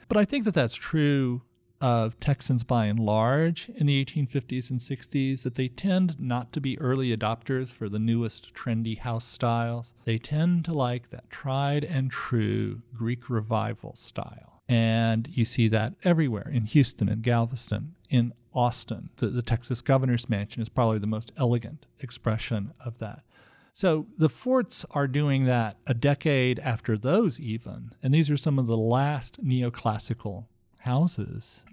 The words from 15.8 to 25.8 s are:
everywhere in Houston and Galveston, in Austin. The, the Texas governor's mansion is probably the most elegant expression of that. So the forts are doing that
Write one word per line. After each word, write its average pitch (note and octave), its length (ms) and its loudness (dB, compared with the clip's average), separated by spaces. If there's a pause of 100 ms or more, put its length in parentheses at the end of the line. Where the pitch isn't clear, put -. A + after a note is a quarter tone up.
everywhere D#3 500 2
in A#2 120 0
Houston A2 440 2
and A2 140 -2
Galveston, A#2 720 -2 (160)
in A#2+ 220 4 (200)
Austin. - 680 -2
The, A#2+ 100 0
the B2 140 -2
Texas A#2 380 -2
governor's C3 480 2
mansion G2+ 320 -2
is A2 80 -4
probably A2+ 300 2
the G#2 80 -4
most G#2+ 300 -4
elegant B2 500 -2 (140)
expression A2 720 -4 (120)
of A#2 140 -10
that. - 240 -10 (500)
So D#3 360 0 (100)
the D#3 100 6
forts - 640 -2
are C#3+ 160 0
doing C3+ 380 2
that A#2+ 320 2 (100)